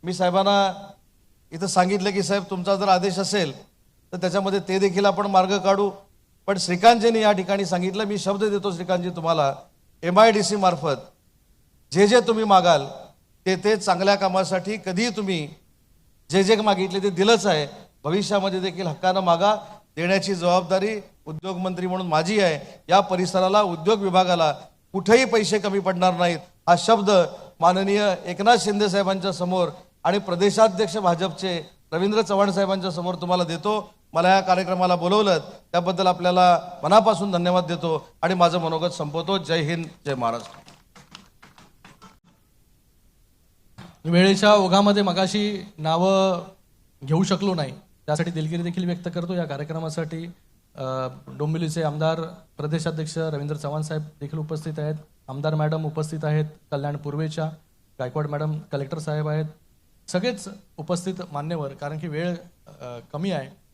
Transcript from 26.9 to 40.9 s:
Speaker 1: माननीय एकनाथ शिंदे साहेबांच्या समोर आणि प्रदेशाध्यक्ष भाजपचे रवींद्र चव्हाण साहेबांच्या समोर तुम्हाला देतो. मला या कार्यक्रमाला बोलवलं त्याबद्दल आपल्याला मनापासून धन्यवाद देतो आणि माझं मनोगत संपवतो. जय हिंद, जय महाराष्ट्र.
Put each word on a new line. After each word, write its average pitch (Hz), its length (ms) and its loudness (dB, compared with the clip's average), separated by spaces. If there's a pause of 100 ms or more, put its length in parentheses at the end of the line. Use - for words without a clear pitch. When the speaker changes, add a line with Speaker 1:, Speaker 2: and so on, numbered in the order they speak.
Speaker 1:
माननीय 196 540 2 (100)
एकनाथ 196 360 2
शिंदे 208 280 0
साहेबांच्या 190 440 -2
समोर 180 360 -2 (360)
आणि 185 140 2
प्रदेशाध्यक्ष 196 760 2
भाजपचे 180 760 -2 (220)
रवींद्र 202 300 0
चव्हाण 202 280 2
साहेबांच्या 190 400 -2
समोर 175 240 -6
तुम्हाला 175 300 0
देतो. 180 500 -4 (180)
मला 170 160 2
या 190 120 6
कार्यक्रमाला 180 560 0
बोलवलं 185 420 2
त्याबद्दल 175 680 -4
आपल्याला 180 540 4 (220)
मनापासून 196 480 2
धन्यवाद 180 360 0
देतो 160 400 -4 (160)
आणि 170 120 0
माझं 175 240 2
मनोगत 165 320 -2
संपवतो. 165 480 -4
जय 165 240 -2
हिंद, 165 240 -4 (200)
जय 143 80 -4
महाराष्ट्र. 117 440 -6 (3500)